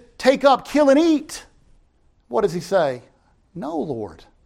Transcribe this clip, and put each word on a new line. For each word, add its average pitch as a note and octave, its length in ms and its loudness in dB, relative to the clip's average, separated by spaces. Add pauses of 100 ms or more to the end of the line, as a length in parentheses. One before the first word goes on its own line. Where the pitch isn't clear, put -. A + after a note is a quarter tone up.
(180)
"Take C4+ 260 2
up, C4+ 220 4
kill C#4+ 240 2
and C4+ 80 6
eat." D#4+ 480 -2 (800)
What A#2+ 140 -2
does E3+ 120 -2
he F3 60 -6
say? D#3 420 -2 (520)
"No, G3 220 -10
Lord. A2+ 480 -8 (220)